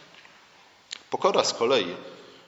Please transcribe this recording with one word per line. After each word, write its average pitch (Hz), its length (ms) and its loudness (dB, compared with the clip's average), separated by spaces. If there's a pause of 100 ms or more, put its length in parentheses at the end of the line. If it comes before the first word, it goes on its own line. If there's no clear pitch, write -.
(1120)
Pokora 185 340 2
z - 100 -4
kolei 110 420 0 (520)